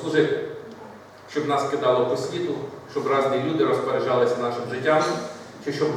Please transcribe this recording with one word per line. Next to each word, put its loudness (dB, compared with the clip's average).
служити? 2
Щоб -2
нас 0
кидало 4
по 0
світу, -2
щоб -4
різні 2
люди 2
розпоряджалися 2
нашим -2
життям, 4
чи -2
щоб 0